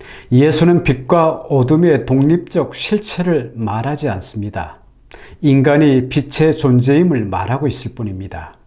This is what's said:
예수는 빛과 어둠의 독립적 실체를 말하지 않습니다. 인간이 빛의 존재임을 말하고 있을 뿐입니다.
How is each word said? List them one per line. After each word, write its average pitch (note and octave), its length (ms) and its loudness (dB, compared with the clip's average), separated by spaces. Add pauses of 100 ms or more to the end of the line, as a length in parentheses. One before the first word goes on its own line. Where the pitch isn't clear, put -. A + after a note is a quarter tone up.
(300)
예수는 D#3 520 4
빛과 D#3+ 500 0 (160)
어둠의 D3+ 580 2
독립적 D3 680 0
실체를 F3 800 -4
말하지 A#2+ 540 -4
않습니다. F#2+ 680 -8 (640)
인간이 C#3 680 4
빛의 D3 480 0
존재임을 C3+ 680 2
말하고 A#2 420 -4
있을 - 280 -8
뿐입니다. F#2+ 640 -12 (100)